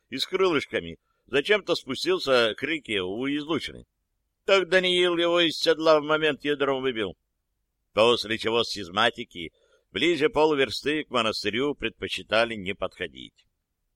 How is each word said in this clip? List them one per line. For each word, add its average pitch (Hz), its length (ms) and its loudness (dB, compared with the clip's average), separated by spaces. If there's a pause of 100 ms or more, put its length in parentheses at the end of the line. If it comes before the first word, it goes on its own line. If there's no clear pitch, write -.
и - 80 -12
с 135 100 -4
крылышками 131 720 -2 (280)
зачем-то 175 480 0
спустился 135 840 0
к - 60 -8
реке 135 380 -4
у 98 260 -4
излучины. 143 600 -6 (580)
Так 190 240 4
Даниил 180 480 2
его 170 240 2
из 165 180 0
седла 156 420 4
в 139 40 -6
момент 151 400 0
ядром 139 380 0
выбил. 110 340 -2 (760)
После 110 460 2
чего 113 260 0
схизматики 98 880 -4 (380)
ближе 147 380 0
полуверсты 147 760 0
к - 60 -20
монастырю 117 640 -2
предпочитали 113 800 -2
не 98 200 -8
подходить. 71 720 -12 (500)